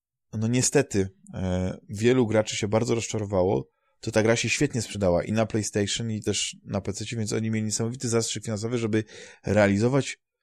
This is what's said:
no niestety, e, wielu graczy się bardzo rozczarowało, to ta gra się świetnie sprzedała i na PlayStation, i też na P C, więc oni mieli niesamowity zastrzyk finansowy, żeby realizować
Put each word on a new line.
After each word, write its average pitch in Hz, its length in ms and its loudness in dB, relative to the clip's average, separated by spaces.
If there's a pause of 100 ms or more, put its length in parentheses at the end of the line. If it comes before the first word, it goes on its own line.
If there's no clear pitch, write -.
(340)
no 110 140 -2
niestety, 120 600 2 (240)
e, 92 440 -2 (120)
wielu 117 380 4
graczy 107 280 0
się 110 120 -2
bardzo 113 280 2
rozczarowało, 104 720 0 (320)
to - 120 -6
ta 110 120 4
gra 113 120 6
się 120 140 -2
świetnie - 320 0
sprzedała 92 420 2
i - 80 -6
na 110 140 2
PlayStation, 107 680 -2
i 107 100 -4
też - 440 -4
na 104 160 -4
P 98 120 -6
C, 107 120 -8 (100)
więc 110 180 -4
oni 110 180 -2
mieli 110 140 0
niesamowity 117 440 -4
zastrzyk 113 340 -2
finansowy, 113 340 -4
żeby 110 260 0 (420)
realizować 107 720 2 (260)